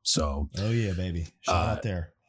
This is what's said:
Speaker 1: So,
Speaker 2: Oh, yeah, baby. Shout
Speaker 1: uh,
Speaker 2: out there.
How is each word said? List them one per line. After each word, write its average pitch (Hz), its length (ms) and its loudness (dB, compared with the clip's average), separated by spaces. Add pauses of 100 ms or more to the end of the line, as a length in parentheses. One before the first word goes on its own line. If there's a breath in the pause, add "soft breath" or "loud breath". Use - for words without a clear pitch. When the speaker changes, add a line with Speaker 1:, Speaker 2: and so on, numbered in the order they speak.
Speaker 1:
So, 73 460 2 (100)
Speaker 2:
Oh, 107 120 0
yeah, 113 220 0
baby. 87 340 -2 (160)
Shout - 120 0
Speaker 1:
uh, 85 180 2
Speaker 2:
out 107 100 -2
there. 90 300 -4 (160)